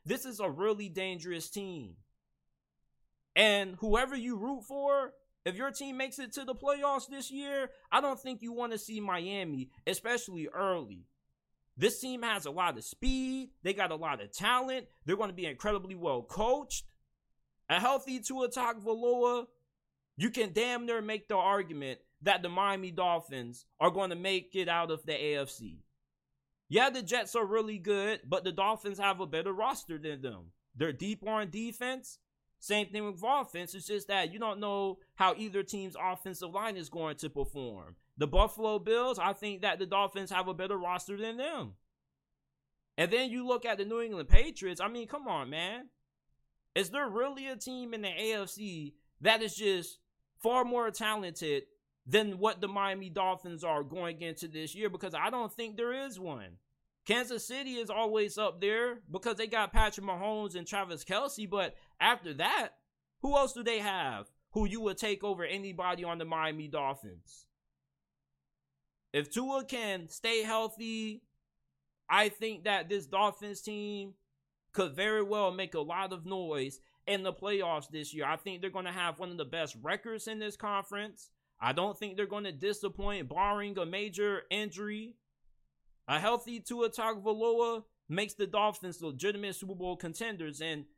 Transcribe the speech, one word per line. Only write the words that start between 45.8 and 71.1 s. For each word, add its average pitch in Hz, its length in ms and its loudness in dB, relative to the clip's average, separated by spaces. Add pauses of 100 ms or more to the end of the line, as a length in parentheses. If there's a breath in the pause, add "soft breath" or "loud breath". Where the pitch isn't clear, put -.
Is 185 140 0
there 269 200 -2
really 269 380 -2
a 262 100 -6
team 247 360 -8
in 220 80 -6
the 202 80 -4
A 208 340 -2
F 185 60 -6
C 170 460 -8 (260)
that 220 220 6
is 220 120 -2
just 196 440 0 (440)
far 247 220 6
more 240 260 2
talented 180 760 0 (420)
than 202 320 4
what 196 220 2
the 202 80 -2
Miami 196 420 -2
Dolphins 180 540 0
are 151 180 2
going 165 400 -4
into 165 260 -6
this 156 260 -6
year? 208 140 -2
Because 180 260 -4
I 165 140 2
don't 233 240 -2
think 220 240 -8
there 254 300 -2
is 214 120 -12
one. 117 380 -10 (480)
Kansas 240 420 0
City 262 280 -6
is 226 160 -4
always 214 460 2
up 180 240 0
there 233 380 2 (140)
because 202 240 -2
they 226 100 -2
got 214 260 0
Patrick 208 340 4
Mahomes 196 500 -2
and 170 100 -8
Travis 180 380 -4
Kelce, 214 440 -2
but 190 280 0 (240 soft breath)
after 190 340 6
that, 208 360 2 (520)
who 190 140 4
else 269 160 6
do 240 100 -6
they 220 160 2
have 165 480 -2 (240)
who 214 160 2
you 214 140 -2
would 196 180 0
take 202 240 0
over 190 220 0
anybody 180 580 -2
on 170 160 -2
the 165 60 -4
Miami 156 420 0
Dolphins? 135 800 -6 (1700)
If 147 180 0
Tua 262 340 -2
can 202 440 -4
stay 226 340 0
healthy, 220 800 -4 (880)